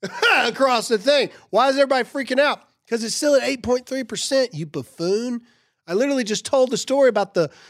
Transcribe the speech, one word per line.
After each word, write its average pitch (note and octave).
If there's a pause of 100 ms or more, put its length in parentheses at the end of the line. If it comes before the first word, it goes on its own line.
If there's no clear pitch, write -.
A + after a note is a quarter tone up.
<laughs> E4+
across B3
the A3+
thing. B3+ (200)
Why A#3+
is C4+
everybody C4+
freaking C4
out? C#4+ (260)
'Cause A#3
it's A3
still D4
at B3+
eight B3+
point B3
three C4
percent, B3
you D#3
buffoon. G3 (440)
I E3+
literally C4
just G3+
told C4
the A#3+
story C4+
about G3+
the, D#3+ (200)